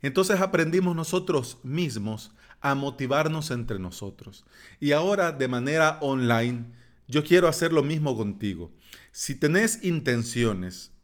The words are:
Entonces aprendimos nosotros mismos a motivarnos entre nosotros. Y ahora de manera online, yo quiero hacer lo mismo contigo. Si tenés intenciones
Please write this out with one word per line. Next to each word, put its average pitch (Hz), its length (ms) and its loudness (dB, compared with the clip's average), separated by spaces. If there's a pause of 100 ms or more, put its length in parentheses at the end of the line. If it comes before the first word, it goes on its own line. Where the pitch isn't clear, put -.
Entonces 185 400 2
aprendimos 180 540 2
nosotros 165 680 -2
mismos 113 680 -4 (300)
a 139 140 0
motivarnos 143 760 -2
entre 117 280 -4
nosotros. 95 680 -12 (340)
Y 143 120 0
ahora 175 400 2
de 135 160 -2
manera 151 540 2
online, 120 640 0 (420)
yo 147 160 0
quiero 175 240 6
hacer 160 260 2
lo 147 100 6
mismo 151 320 0
contigo. 101 560 -6 (400)
Si - 240 -8
tenés 196 480 2
intenciones 117 1080 -2 (120)